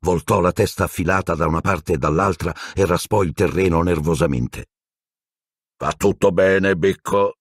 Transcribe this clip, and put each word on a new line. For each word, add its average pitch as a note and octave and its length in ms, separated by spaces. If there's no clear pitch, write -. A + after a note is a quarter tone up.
Voltò F2+ 380
la F2+ 120
testa F#2+ 340
affilata F2+ 500
da D#2+ 120
una D#2+ 140
parte F2+ 320
e E2 40
dall'altra E2+ 560
e G2 120
raspò F2+ 380
il D#2+ 100
terreno F2 480
nervosamente. D#2 840
Va C#2+ 180
tutto G2+ 360
bene, F#2+ 440
Becco? G2 640